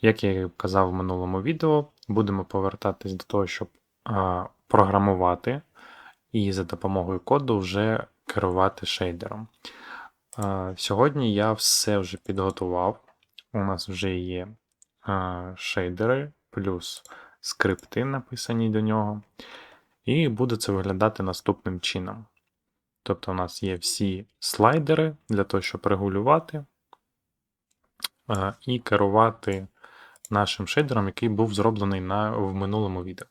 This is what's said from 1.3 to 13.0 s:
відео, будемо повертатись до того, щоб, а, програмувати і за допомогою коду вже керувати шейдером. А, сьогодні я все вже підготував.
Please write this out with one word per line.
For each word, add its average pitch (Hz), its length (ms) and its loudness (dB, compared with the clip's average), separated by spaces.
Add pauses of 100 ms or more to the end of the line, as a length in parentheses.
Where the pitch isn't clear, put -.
відео, 151 440 0 (220)
будемо 101 360 2
повертатись 98 680 -4
до 92 120 -10
того, 101 220 0
щоб, - 220 -8 (360)
а, 92 420 -2 (200)
програмувати 98 960 4 (720)
і 101 200 2
за 95 120 0
допомогою 95 560 -2
коду 127 380 2
вже 98 480 0 (200)
керувати 92 600 0
шейдером. 92 640 -6 (880)
А, 95 400 -4
сьогодні 123 580 2
я 104 180 4
все - 460 2
вже 95 180 -4
підготував. 95 880 -2 (480)